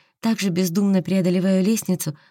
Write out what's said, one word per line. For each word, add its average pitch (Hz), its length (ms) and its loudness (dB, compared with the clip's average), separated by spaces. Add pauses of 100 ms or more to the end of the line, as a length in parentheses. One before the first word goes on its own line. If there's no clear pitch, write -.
(200)
также 220 300 -2
бездумно 185 520 2
преодолеваю 185 600 0
лестницу, 185 540 -2 (140)